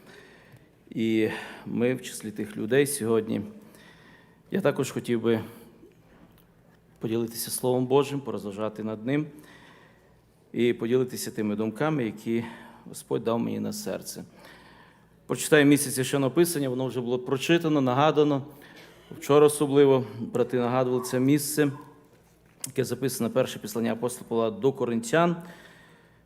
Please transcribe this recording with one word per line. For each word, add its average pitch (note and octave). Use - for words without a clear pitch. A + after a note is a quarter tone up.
І A2
ми A#2
в B2
числі -
тих G#2+
людей B2
сьогодні. A2+
Я G3
також C#3
хотів A#2
би A2+
поділитися A2+
Словом B2+
Божим, C#3
порозважати G#2
над A2
ним D3
і A#2+
поділитися A#2+
тими G#2+
думками, B2
які A2+
Господь -
дав A2+
мені G#2+
на G#2+
серце. F#2+
Прочитаю C#3+
місце C#3+
Священного C3
Писання, D#3
воно B2+
вже B2
було B2
прочитано, D3+
нагадано. C#3
Вчора D3
особливо C#3
брати A#2+
нагадували B2
це B2+
місце, C#3+
яке -
записано, A#2+
перше B2+
послання A2+
апостола A#2+
Павла A2+
до A2
Коринтян, C3